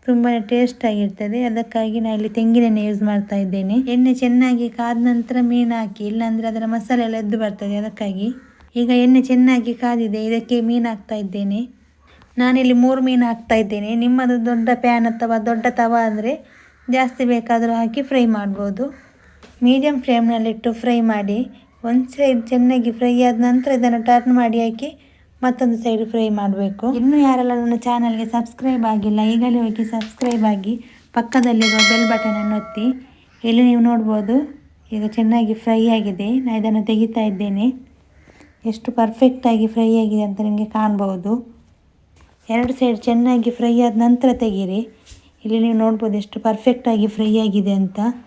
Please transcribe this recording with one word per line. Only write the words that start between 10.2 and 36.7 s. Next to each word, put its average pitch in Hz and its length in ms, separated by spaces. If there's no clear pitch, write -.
ಇದಕ್ಕೆ 233 280
ಮೀನು 233 220
ಹಾಕ್ತಾ 214 300
ಇದ್ದೇನೆ. 202 380
ನಾನಿಲ್ಲಿ 254 420
ಮೂರು 262 240
ಮೀನು 247 220
ಹಾಕ್ತಾ 226 320
ಇದ್ದೇನೆ. 208 300
ನಿಮ್ಮದು 247 360
ದೊಡ್ಡ 233 180
ಪ್ಯಾನ್ 233 260
ಅಥವಾ 226 260
ದೊಡ್ಡ 226 140
ತವ 233 140
ಅಂದರೆ 214 240
ಜಾಸ್ತಿ 254 380
ಬೇಕಾದರೂ 233 480
ಹಾಕಿ 233 280
ಫ್ರೈ 262 140
ಮಾಡ್ಬೋದು. 202 480
ಮೀಡಿಯಂ 269 280
ಫ್ಲೇಮ್ನಲ್ಲಿಟ್ಟು 233 640
ಫ್ರೈ 240 160
ಮಾಡಿ. 202 260
ಒಂದು 254 180
ಸೈಡ್ 262 340
ಚೆನ್ನಾಗಿ 247 480
ಫ್ರೈ 247 140
ಆದ 240 180
ನಂತರ 254 320
ಇದನ್ನು 233 300
ಟರ್ನ್ 240 320
ಮಾಡಿ 233 240
ಹಾಕಿ 226 260
ಮತ್ತೊಂದು 247 380
ಸೈಡ್ 226 200
ಫ್ರೈ 226 140
ಮಾಡಬೇಕು. 202 500
ಇನ್ನೂ 269 260
ಯಾರೆಲ್ಲ 254 360
ನನ್ನ 233 160
ಚಾನಲ್ಗೆ 233 480
ಸಬ್ಸ್ಕ್ರೈಬ್ 240 580
ಆಗಿಲ್ಲ, 214 280
ಈಗಲೇ 240 320
ಹೋಗಿ 220 260
ಸಬ್ಸ್ಕ್ರೈಬ್ 226 600
ಆಗಿ, 202 240
ಪಕ್ಕದಲ್ಲಿರುವ 233 640
ಬೆಲ್ 226 220
ಬಟನನ್ನು 214 480
ಒತ್ತಿ. 214 260
ಇಲ್ಲಿ 233 200
ನೀವು 240 200
ನೋಡ್ಬೋದು, 220 480
ಈಗ 214 100
ಚೆನ್ನಾಗಿ 220 460
ಫ್ರೈ 226 160
ಆಗಿದೆ. 202 340
ನಾನು 226 160
ಇದನ್ನು 220 280